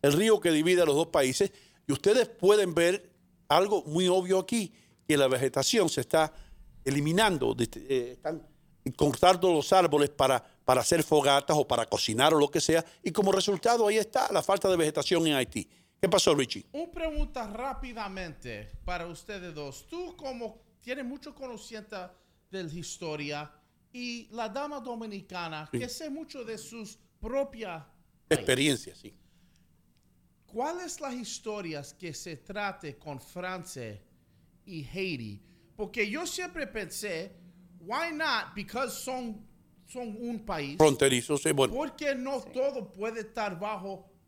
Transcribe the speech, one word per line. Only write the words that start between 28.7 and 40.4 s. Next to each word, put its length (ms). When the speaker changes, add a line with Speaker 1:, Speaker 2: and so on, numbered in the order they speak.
Speaker 1:
sí. 140
Speaker 2:
¿Cuáles 560
las 120
historias 800
que 200
se 240
trate 600
con 220
Francia 800
y 200
Haití? 560
Porque 340
yo 180
siempre 400
pensé, 640
why 340
not? 420
Because 480
son, 420
son 320
un 260